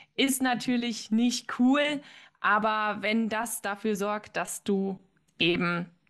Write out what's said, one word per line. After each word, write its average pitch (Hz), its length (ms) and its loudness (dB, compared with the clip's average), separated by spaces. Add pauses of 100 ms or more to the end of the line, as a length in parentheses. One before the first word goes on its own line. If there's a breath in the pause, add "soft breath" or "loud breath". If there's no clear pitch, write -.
(140 loud breath)
Ist 262 280 0
natürlich 240 680 -2
nicht 240 480 0
cool, 285 420 4 (400 loud breath)
aber 214 600 0
wenn 220 280 0
das 220 340 -4
dafür 208 340 -2
sorgt, 208 400 -4
dass - 260 -6
du 196 380 -2 (400)
eben 175 460 0 (240)